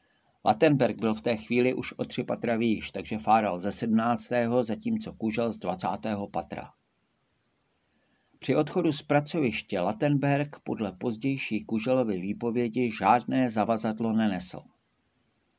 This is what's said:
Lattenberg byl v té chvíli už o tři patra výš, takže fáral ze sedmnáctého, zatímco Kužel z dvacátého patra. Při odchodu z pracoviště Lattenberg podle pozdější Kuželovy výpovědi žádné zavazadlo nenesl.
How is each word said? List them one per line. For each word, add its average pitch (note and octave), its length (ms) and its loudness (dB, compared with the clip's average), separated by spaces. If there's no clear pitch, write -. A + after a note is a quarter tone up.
Lattenberg A2 560 4
byl A2 120 2
v A2 80 -6
té A#2 160 0
chvíli B2 360 2
už - 240 -6
o - 80 -4
tři - 180 -6
patra A#2 320 -2
výš, A2+ 360 0
takže G2 260 -8
fáral G#2+ 420 2
ze G2 120 -4
sedmnáctého, A#2 920 0
zatímco A2 500 -4
Kužel A2 380 -2
z - 60 -8
dvacátého G2+ 680 -4
patra. - 440 -8
Při - 160 0
odchodu D#3 360 2
z D3 100 -2
pracoviště C#3+ 760 0
Lattenberg C#3+ 840 0
podle G#2+ 280 -4
pozdější A2 720 -4
Kuželovy A2+ 580 0
výpovědi A#2 800 0
žádné B2 500 4
zavazadlo A2 640 0
nenesl. G#2 480 0